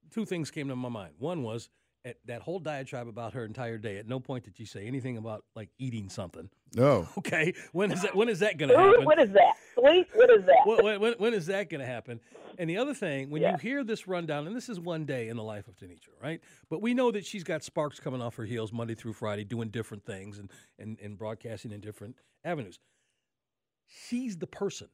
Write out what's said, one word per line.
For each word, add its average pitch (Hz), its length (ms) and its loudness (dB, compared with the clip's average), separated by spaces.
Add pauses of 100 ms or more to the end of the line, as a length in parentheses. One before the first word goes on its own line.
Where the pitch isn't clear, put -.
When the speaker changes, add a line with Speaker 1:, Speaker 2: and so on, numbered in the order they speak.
(100)
Speaker 1:
two 226 140 -6
things 170 260 -6
came 143 180 -8
to 131 80 -6
my 127 120 -6
mind. 98 300 -10
One 156 240 -6
was 113 260 -8 (360)
at 120 120 -14 (100)
that 120 160 -12
whole 175 180 -8
diatribe 135 480 -8
about 113 260 -10
her 123 100 -8
entire 113 340 -10
day. 104 200 -8
At 107 80 -14
no 127 140 -6
point 123 240 -10
did 95 160 -20
you 110 60 -14
say 101 200 -14
anything 127 300 -6
about, 110 280 -10 (120)
like, 110 220 -14
eating 113 300 -8
something. 90 400 -12 (260)
Speaker 2:
No. 117 380 4
Speaker 1:
<laughs> - 60 -10
Okay. 170 340 -2 (200)
When 190 180 0
is 180 120 -2
that, 190 120 -2
when 220 140 2
is 202 120 -2
that 196 180 0
gonna 151 160 6
Speaker 3:
Ooh, 381 180 10
Speaker 1:
happen? 480 120 8
Speaker 3:
what 311 140 6
is 247 140 6
that? 196 220 8 (200)
Sweet? 302 400 8
What 247 160 10
is 208 160 10
that? 185 200 10
Speaker 1:
When, 220 180 4
when, 208 160 0
when, 226 140 2
when 226 200 0
is 170 120 -2
that 196 220 -4
gonna 143 180 -8
happen? 117 340 -10 (380)
And 165 120 -4
the 175 80 -2
other 277 160 -2
thing, 139 360 -6
when 156 120 -2
Speaker 3:
Yeah. 190 100 2
Speaker 1:
you 180 60 -2
hear 262 260 -4
this 214 220 -8
rundown, 160 400 -6
and 202 80 -10
this 247 140 -10
is 208 100 -10
one 165 260 -6
day 127 240 -6
in 117 80 -8
the 113 60 -8
life 107 260 -10
of 95 80 -20
Tenitra, 87 340 -20 (120)
right? 156 180 -10 (300)
But 156 100 -6
we 233 140 -2
know 247 160 2
that 202 160 -8
she's 202 180 -10
got 156 200 -6
sparks 147 340 -6
coming 131 240 -8
off 120 140 -8
her 117 80 -8
heels 110 280 -6
Monday 117 220 -6
through 110 200 -10
Friday 107 300 -6
doing 113 260 -8
different 110 360 -10
things 101 320 -14
and, 101 120 -18 (280)
and, 110 240 -14
and 104 160 -14
broadcasting 110 540 -12
in 104 80 -14
different 104 340 -16 (300)
avenues. 147 340 -10 (1080)
She's 240 520 -10
the 170 80 -8
person - 460 -10